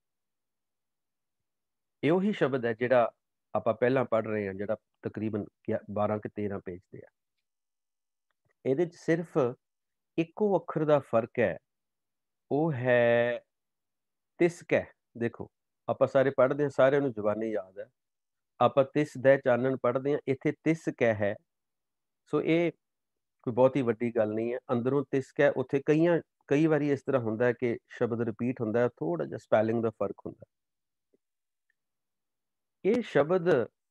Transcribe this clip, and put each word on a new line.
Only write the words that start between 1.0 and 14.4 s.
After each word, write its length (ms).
ਇਹ 80
ਉਹੀ 220
ਸ਼ਬਦ 320
ਹੈ 80
ਜਿਹੜਾ 380
ਆਪਾਂ 180
ਪਹਿਲਾਂ 320
ਪੜ੍ਹ 220
ਰਹੇ 200
ਹਾਂ, 60
ਜਿਹੜਾ 220
ਤਕਰੀਬਨ 420
ਗਿਆ-, 480
ਬਾਰਾਂ 260
ਕਿ 120
ਤੇਰਾਂ 300
ਪੇਜ 220
ਤੇ 140
ਆ। 40
ਇਹਦੇ 200
'ਚ 100
ਸਿਰਫ 420
ਇੱਕੋ 400
ਅੱਖਰ 280
ਦਾ 140
ਫਰਕ 400
ਹੈ, 180
ਉਹ 220
ਹੈ 680
ਤਿਸ 260